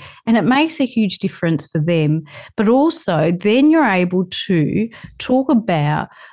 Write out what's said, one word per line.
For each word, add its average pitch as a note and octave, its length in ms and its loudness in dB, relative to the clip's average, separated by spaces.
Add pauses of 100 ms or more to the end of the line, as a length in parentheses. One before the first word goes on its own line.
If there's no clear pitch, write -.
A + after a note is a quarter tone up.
(240)
and A#3 120 2
it G#3+ 80 2
makes C#4+ 360 0
a C4 60 0
huge G#3+ 320 -2
difference E3 480 -4
for E3 140 -4
them. D#3 420 0 (340)
But G#3+ 120 0
also A3 640 2
then A3+ 380 2
you're D#4 140 4
able F#3 400 0
to F#3 640 -2 (300)
talk C4 320 0
about D#3+ 580 0 (240)